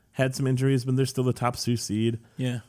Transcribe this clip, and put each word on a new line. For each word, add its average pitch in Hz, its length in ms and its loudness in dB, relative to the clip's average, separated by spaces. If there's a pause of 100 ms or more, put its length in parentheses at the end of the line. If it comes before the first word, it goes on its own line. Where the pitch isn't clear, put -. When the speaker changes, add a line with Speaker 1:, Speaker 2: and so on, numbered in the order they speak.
(120)
Speaker 1:
had 131 240 0
some 135 100 -2
injuries, 131 380 2
but 131 140 0
they're 135 80 2
still 127 180 -2
the 127 80 2
top 123 260 0
two 120 200 0
seed. 113 420 0 (160)
Speaker 2:
Yeah. 123 340 -4